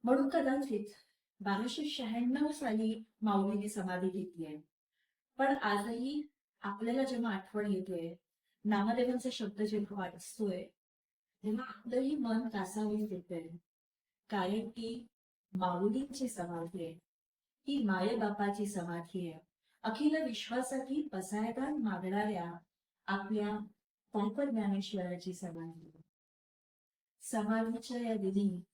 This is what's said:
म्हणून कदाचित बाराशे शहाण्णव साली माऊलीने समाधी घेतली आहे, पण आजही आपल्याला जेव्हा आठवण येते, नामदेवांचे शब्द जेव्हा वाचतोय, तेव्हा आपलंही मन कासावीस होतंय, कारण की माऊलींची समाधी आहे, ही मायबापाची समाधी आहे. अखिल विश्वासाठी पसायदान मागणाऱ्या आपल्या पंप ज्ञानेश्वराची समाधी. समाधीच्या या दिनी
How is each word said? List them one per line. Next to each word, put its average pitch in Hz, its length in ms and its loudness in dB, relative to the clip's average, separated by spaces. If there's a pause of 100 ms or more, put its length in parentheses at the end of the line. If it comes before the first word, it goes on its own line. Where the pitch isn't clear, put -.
म्हणून 269 240 6
कदाचित 269 560 2 (560)
बाराशे 220 480 0
शहाण्णव 254 640 2
साली 220 540 0 (180)
माऊलीने 202 460 4
समाधी 185 400 -2
घेतली 170 380 -4
आहे, 151 140 -10 (800)
पण 277 180 4
आजही 233 720 -2 (340)
आपल्याला 226 420 0
जेव्हा 233 300 0
आठवण 208 380 0
येते, 175 440 -2 (480)
नामदेवांचे 240 680 4
शब्द 208 320 -4
जेव्हा 208 380 0
वाचतोय, 180 640 -4 (800)
तेव्हा 220 200 0 (120)
आपलंही 269 400 0
मन 233 320 2
कासावीस 208 640 0
होतंय, 170 360 -6 (800)
कारण 208 400 0
की 226 380 -8 (480)
माऊलींची 214 760 2
समाधी 170 560 -4
आहे, 165 100 -8 (720)
ही 277 160 2
मायबापाची 202 840 2
समाधी 170 640 -4
आहे. 160 100 -14 (420)
अखिल 302 400 2
विश्वासाठी 262 920 -2
पसायदान 226 640 -2
मागणाऱ्या 190 760 0 (540)
आपल्या 208 580 0 (480)
पंप 208 280 2
ज्ञानेश्वराची 196 920 0
समाधी. 165 580 -8 (1300)
समाधीच्या 226 880 0
या 220 80 0
दिनी 196 440 2 (140)